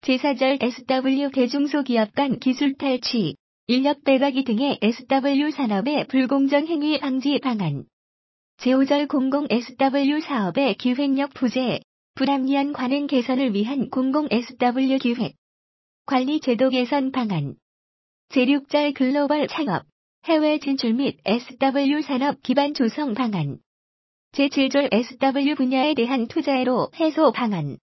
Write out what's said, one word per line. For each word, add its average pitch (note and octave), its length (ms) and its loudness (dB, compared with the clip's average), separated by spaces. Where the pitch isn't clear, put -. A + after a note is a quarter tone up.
제사 C4 340 0
절 C4 260 2
에스더블유 C4 680 0
대중소기업 C4+ 800 0
간 C#4 260 -2
기술 C4+ 360 0
탈취, A#3+ 600 -2
인력 C4+ 360 0
빼가기 C4+ 400 2
등의 C4 380 0
에스더블유 C4+ 720 0
산업의 A#3+ 560 -2
불공정 C#4 600 2
행위 D4+ 320 0
방지 C4 400 -2
방안. F#3+ 460 -2
제오 C4 260 4
절 C#4+ 240 0
공공 C#4 420 0
에스더블유 C4+ 720 0
사업의 C4 540 0
기획력 C4+ 580 -2
부재, B3 460 -2
불합리한 C#4 580 0
관행 C#4 340 -2
개선을 B3+ 460 0
위한 A3+ 360 -2
공공 C4+ 400 0
에스더블유 B3+ 680 0
기획, A#3+ 380 -2
관리 C4+ 360 0
제도 B3+ 280 2
개선 C4 440 0
방안. F#3+ 420 -4
제육 C4+ 400 2
절 D4 240 0
글로벌 C#4 560 0
창업, A#3+ 360 -4
해외 D4+ 340 2
진출 C4+ 340 0
및 B3+ 300 -2
에스더블유 C4+ 800 0
산업 C#4 420 -2
기반 C#4+ 300 0
조성 C4+ 400 -2
방안. F#3 460 -4
제칠 C#4 380 0
절 C#4 220 2
에스더블유 C4+ 640 0
분야에 C4+ 400 0
대한 A#3+ 320 0
투자애로 B3+ 720 0
해소 D#4 320 4
방안. F3 520 -2